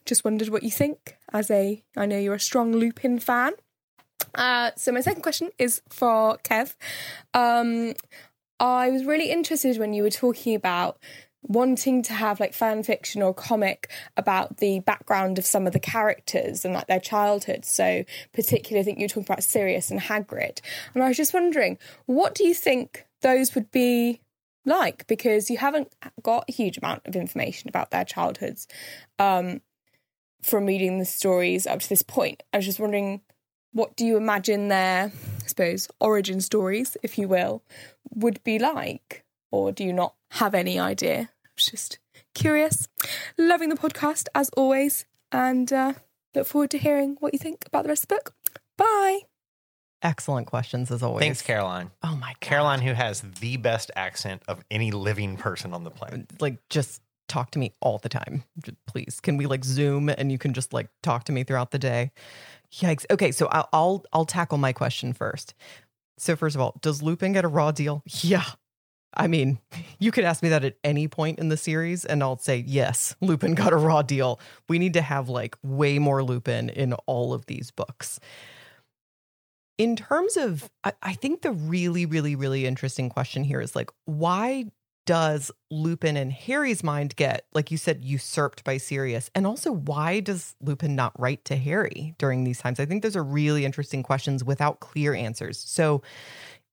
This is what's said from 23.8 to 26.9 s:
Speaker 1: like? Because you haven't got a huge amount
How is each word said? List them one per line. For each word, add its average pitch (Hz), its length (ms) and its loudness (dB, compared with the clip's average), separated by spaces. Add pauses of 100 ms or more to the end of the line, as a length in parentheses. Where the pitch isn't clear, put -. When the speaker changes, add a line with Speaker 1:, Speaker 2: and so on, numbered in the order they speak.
Speaker 1:
like? 285 400 2
Because 214 440 2
you 240 80 -2
haven't 285 360 0 (280)
got 233 260 2
a - 60 -6
huge 208 240 -2
amount - 280 -6